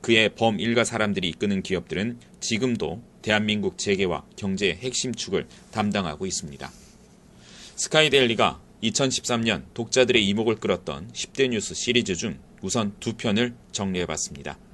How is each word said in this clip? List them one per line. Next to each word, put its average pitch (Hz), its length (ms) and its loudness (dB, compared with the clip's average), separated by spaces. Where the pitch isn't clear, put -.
그의 110 340 4
범일가 113 480 2
사람들이 104 460 0
이끄는 98 340 -2
기업들은 95 560 -4
지금도 110 600 -2
대한민국 107 560 0
재계와 92 480 0
경제의 95 400 -2
핵심 123 400 -6
축을 90 320 -4
담당하고 98 540 -2
있습니다. 71 440 -8
스카이데일리가 127 880 4
이천십삼 120 600 0
년 104 320 0
독자들의 117 540 4
이목을 107 300 2
끌었던 90 540 -4
십 - 220 -10
대 135 140 2
뉴스 107 260 -4
시리즈 117 420 0
중 82 220 -6
우선 101 380 -2
두 113 140 -4
편을 120 420 0
정리해봤습니다. 80 880 -6